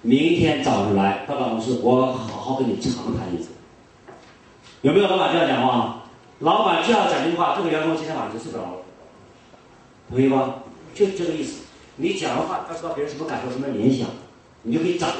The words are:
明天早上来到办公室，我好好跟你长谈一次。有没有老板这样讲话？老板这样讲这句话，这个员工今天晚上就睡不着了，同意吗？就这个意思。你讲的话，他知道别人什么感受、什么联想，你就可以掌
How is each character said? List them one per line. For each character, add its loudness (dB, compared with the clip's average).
明 4
天 2
早 2
上 2
来 2
到 -4
办 -2
公 -2
室， -2
我 4
好 -8
好 -4
跟 0
你 -2
长 -2
谈 -6
一 -6
次。 -12
有 4
没 8
有 4
老 2
板 2
这 2
样 4
讲 2
话？ 0
老 2
板 2
这 2
样 4
讲 0
这 0
句 0
话， 2
这 -2
个 0
员 0
工 0
今 -6
天 -6
晚 -4
上 -10
就 -10
睡 -10
不 -10
着 -8
了， -10
同 0
意 6
吗？ 2
就 4
这 -4
个 -2
意 -4
思。 -8
你 -2
讲 -4
的 0
话， -4
他 -10
知 -8
道 -6
别 -4
人 -4
什 -10
么 -8
感 -6
受、 -6
什 -6
么 -4
联 2
想， 0
你 -2
就 2
可 0
以 0
掌 0